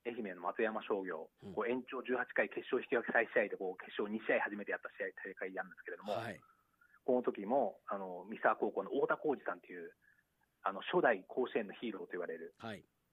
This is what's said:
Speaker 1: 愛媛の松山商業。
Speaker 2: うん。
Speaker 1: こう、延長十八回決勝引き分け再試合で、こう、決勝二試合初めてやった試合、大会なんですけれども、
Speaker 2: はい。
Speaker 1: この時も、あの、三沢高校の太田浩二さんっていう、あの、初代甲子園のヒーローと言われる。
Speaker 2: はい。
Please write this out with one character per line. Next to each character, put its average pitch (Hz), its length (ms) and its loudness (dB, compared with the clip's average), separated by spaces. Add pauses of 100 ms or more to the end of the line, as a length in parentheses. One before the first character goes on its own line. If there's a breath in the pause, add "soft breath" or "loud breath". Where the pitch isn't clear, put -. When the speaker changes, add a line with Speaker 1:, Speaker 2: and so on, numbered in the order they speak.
Speaker 1:
愛 120 140 -4
媛 101 160 -4
の 87 80 -12
松 98 200 0
山 107 200 2
商 98 220 0
業。 82 260 -6 (140)
Speaker 2:
う 101 60 -10
ん。 87 40 -10
Speaker 1:
こ 107 80 0
う、 107 60 2
延 127 160 2
長 123 180 -6
十 123 140 0
八 123 180 0
回 113 140 4
決 - 120 -4 (120)
勝 120 100 2
引 - 60 -10
き 127 80 4
分 113 80 4
け - 80 -4
再 117 200 6
試 107 140 6
合 - 20 -4
で、 98 80 -4
こ 95 160 -2
う、 92 60 -6
決 - 120 -12 (100)
勝 104 80 2
二 107 180 -2
試 139 80 4
合 110 60 6
初 104 160 0
め 101 80 -6
て 95 80 -4
や 90 60 -2
っ - 20 -6
た - 80 -10 (100)
試 101 60 -2
合、 95 80 -4 (160)
大 92 60 -10
会 95 180 -6
な 92 100 -4
ん 92 80 -8
で 85 60 -18
す - 80 -18
け 90 80 -8
れ 87 40 -8
ど 90 80 -16
も、 101 100 -2
Speaker 2:
は 110 160 -2
い。 85 100 -10 (640 soft breath)
Speaker 1:
こ 131 100 4
の 123 80 4
時 101 240 -2
も、 127 400 2
あ 101 120 -2
の、 92 320 -6
三 - 80 -8
沢 110 180 4
高 107 160 0
校 98 100 -2
の 92 80 -6
太 143 160 4
田 160 100 2
浩 - 200 0
二 - 60 -14
さ 92 120 -2
ん 90 40 -10
っ - 20 -18
て - 120 -16
い 85 120 -10
う、 - 80 -14 (680 soft breath)
あ 95 100 2
の、 98 80 -6
初 175 220 2
代 113 260 6
甲 127 180 0
子 - 120 0
園 107 80 0
の 95 80 -10
ヒ 117 160 -4
ー - 20 -6
ロ 95 80 -8
ー - 60 -8
と - 60 -10
言 - 80 -4
わ 85 60 -4
れ - 120 -6
る。 - 200 -12
Speaker 2:
は 110 160 -8
い。 85 100 -14 (280)